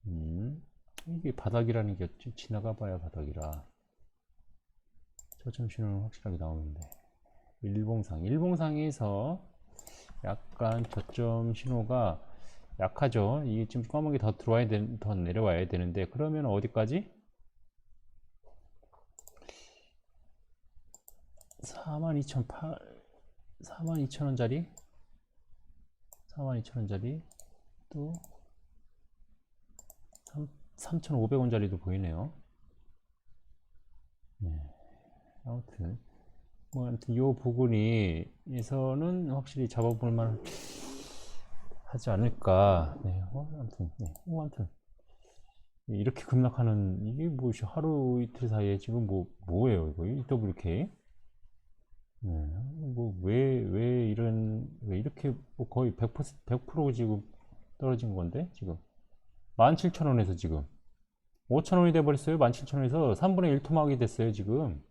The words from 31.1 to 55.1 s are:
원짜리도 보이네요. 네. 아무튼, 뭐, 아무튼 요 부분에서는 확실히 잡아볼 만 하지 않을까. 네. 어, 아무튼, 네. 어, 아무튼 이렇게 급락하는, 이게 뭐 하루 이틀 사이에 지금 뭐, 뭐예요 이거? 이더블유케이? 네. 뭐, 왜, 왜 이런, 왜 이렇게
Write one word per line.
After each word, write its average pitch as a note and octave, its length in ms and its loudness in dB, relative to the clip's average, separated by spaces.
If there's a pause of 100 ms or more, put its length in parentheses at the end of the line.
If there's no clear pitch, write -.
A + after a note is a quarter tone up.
원짜리도 G#2 400 2
보이네요. F#2 520 -2 (2000)
네. F2+ 120 -4 (920)
아무튼, A#2 560 -8 (760)
뭐, B2 140 -2
아무튼 A#2 280 -2
요 C3 180 6
부분에서는 B2 2000 2
확실히 C3 360 -2
잡아볼 A#2 440 0
만 A2+ 280 0 (1500)
하지 A#2+ 260 -4
않을까. F#2+ 920 4
네. F#2+ 180 0 (120)
어, D3 160 -6 (100)
아무튼, G2 380 -6
네. - 160 -6 (140)
어, D#3+ 140 -2
아무튼 C#3+ 280 -4 (1160)
이렇게 G#2+ 360 0
급락하는, A2+ 840 4
이게 C#3+ 200 -2
뭐 B2+ 240 0 (120)
하루 C3+ 580 2
이틀 A#2+ 280 -2
사이에 G2+ 280 2
지금 A#2 300 -2
뭐, F#2+ 180 0 (220)
뭐예요 F#2 420 4
이거? E2 160 -4
이더블유케이? A2+ 840 -2 (1300)
네. D#2+ 240 -2 (460)
뭐, A#2 300 -2
왜, B2 400 2
왜 A#2 440 2
이런, A2 640 0 (120)
왜 G2 180 -2
이렇게 C#3 340 -4 (220)